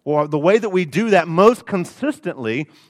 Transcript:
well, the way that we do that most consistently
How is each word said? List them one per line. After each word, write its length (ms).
well, 220
the 120
way 200
that 100
we 160
do 240
that 180
most 380
consistently 1040